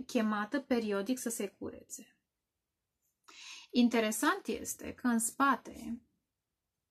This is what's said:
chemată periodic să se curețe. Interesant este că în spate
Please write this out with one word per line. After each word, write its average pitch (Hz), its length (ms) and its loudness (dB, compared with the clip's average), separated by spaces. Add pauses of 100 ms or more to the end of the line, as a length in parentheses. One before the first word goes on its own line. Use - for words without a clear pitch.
chemată 220 540 0
periodic 220 580 0
să - 100 -4
se 214 200 -4
curețe. - 680 -14 (1500)
Interesant 240 760 2
este - 480 -6
că - 120 -4
în 233 120 4
spate 233 840 0 (920)